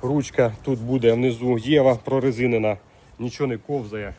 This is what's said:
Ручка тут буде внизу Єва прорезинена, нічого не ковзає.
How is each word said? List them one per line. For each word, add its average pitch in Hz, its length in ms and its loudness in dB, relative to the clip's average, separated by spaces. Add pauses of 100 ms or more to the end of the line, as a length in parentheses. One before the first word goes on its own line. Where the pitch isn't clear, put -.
Ручка 127 520 0 (100)
тут 131 160 -2
буде 117 340 2
внизу 120 440 0
Єва 131 380 4
прорезинена, 117 800 0 (420)
нічого 127 280 -6
не 120 100 -4
ковзає. 107 600 -8